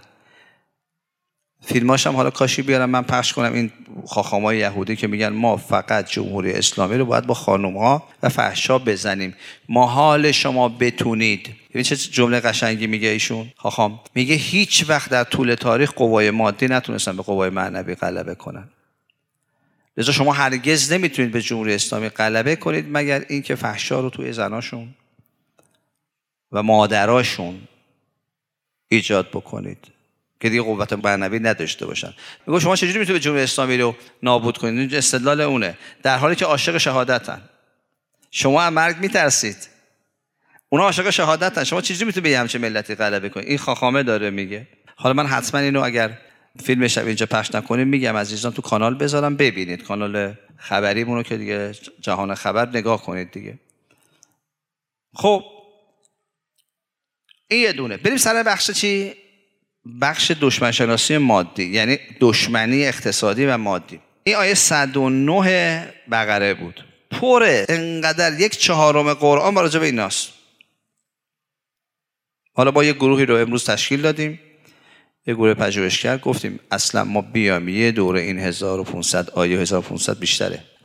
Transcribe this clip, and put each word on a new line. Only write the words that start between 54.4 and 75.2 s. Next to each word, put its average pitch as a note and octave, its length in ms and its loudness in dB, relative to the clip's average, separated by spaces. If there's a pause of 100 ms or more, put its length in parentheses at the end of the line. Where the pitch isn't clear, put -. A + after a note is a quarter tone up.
خب G3+ 300 2 (2000)
این A#3 120 2
یه A3 120 2
دونه. B2+ 240 -6
بریم G#3 200 0
سر A3+ 260 2
بخش G#3+ 280 0
چی؟ G3 420 -2 (880)
بخش D3 400 0
دشمن B2+ 300 2
شناسی A#2 480 2
مادی، G2+ 460 2
یعنی A2 340 0 (220)
دشمنی A#2+ 640 2
اقتصادی A#2 600 0
و C3 100 2
مادی. F#2+ 440 -4 (240)
این G#3 120 0
آیه G3 180 2
صد C#3+ 420 2
و C3 140 2
نه E3+ 840 2 (160)
بقره G#2 440 2
بود. E2+ 300 -12 (260)
پره، A3+ 580 4
انقدر E3 720 0
یک G#3 180 0
چهارم D3+ 560 4
قرآن D3 400 4
با F#3+ 60 4
راجع D#3+ 200 2
به D#3+ 60 0
ایناست. A2 420 -2 (2250)
حالا C3 160 4
با D3 140 4
یه D3+ 80 4
گروهی C3+ 340 4
رو A#2+ 100 4
امروز A#2 280 0
تشکیل C#3 380 -2
دادیم، D#3 380 -2 (840)